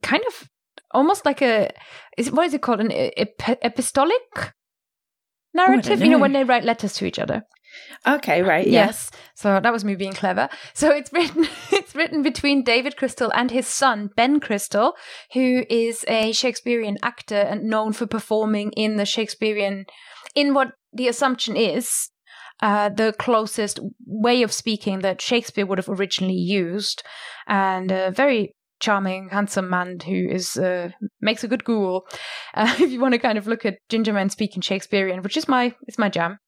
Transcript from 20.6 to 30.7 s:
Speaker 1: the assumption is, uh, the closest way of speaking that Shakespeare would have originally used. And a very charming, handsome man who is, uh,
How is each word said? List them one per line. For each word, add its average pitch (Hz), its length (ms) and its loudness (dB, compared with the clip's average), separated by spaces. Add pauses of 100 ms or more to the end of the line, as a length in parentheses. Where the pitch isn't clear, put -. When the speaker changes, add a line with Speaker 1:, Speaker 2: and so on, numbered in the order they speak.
Speaker 1:
the 247 160 -2
assumption 240 480 -2
is, 214 540 -2 (500)
uh, 208 300 2
the 220 280 0
closest 220 640 0 (260)
way 240 360 2
of 220 100 0
speaking 208 480 -4
that 185 220 -2
Shakespeare 233 440 -2
would 185 120 -2
have 185 100 -6
originally 190 460 -2
used. 180 680 -2 (460)
And 190 420 0
a 190 220 0
very 247 400 2 (280)
charming, 190 500 0
handsome 196 380 -2
man 180 380 -2
who 185 240 0
is, 185 260 -4
uh, 180 340 -2 (300)